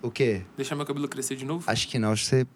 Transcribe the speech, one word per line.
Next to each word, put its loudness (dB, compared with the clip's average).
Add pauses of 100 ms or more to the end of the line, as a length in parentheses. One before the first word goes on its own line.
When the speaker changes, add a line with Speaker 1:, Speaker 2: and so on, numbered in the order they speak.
Speaker 1:
o -2
quê? 2 (140)
Speaker 2:
Deixar -4
meu -2
cabelo -2
crescer -4
de -8
novo? -4
Speaker 1:
Acho 2
que -2
não, 4
acho 2
que -2
você 4 (100)